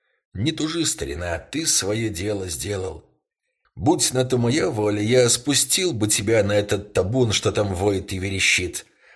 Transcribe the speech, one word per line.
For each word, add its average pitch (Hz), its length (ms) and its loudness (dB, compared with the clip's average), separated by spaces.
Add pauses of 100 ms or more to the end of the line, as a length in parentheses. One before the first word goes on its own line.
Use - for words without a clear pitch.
(340)
«Не 117 180 -2
тужи, 160 320 -4
старина, 82 540 -4
ты - 280 -8
своё 107 440 0
дело 95 380 -4
сделал. 92 540 -6 (720)
Будь 143 380 2
на 127 140 0
то 127 100 2
моя 135 320 2
воля, 104 320 0
я 120 300 6
спустил 147 640 0
бы 107 140 0
тебя 107 360 2
на 101 80 0
этот 104 400 0
табун, 110 400 2
что - 180 0
там 101 240 0
воет 95 380 0
и 98 60 -4
верещит, 92 640 -2 (320)